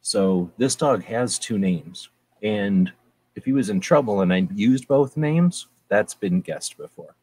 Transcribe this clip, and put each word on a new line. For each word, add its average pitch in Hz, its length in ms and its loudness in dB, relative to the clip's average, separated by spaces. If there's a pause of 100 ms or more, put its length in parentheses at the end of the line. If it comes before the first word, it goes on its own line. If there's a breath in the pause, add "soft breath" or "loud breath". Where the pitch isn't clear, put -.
So 95 560 0
this 127 180 0
dog 135 300 0
has 120 340 -4
two 110 180 -4
names, 87 520 -4 (340)
and 101 480 0 (420)
if - 100 -18
he 135 100 0
was 110 180 0
in 95 80 0
trouble 113 420 2
and 90 100 2
I 92 220 2
used 123 340 2
both 139 300 2
names, 165 480 0 (220)
that's 101 260 0
been 90 280 -2
guessed - 360 -10
before - 460 -18